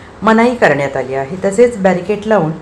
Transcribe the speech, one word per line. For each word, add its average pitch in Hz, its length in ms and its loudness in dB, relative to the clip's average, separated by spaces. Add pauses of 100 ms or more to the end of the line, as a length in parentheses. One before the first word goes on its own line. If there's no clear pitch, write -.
(220)
मनाई 226 340 2
करण्यात 143 420 0
आली 127 160 -4
आहे. 135 220 -6 (100)
तसेच 233 320 2
बॅरिकेड 190 480 -2
लावून 190 260 0 (100)